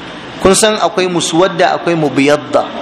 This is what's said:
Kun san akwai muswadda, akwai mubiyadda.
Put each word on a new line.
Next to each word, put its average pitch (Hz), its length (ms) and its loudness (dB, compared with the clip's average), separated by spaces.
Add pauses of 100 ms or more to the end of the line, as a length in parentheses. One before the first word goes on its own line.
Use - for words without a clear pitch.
(420)
Kun 190 140 4
san 214 260 2
akwai 170 260 0
muswadda, 170 680 0
akwai 170 200 -2
mubiyadda. 139 680 0 (160)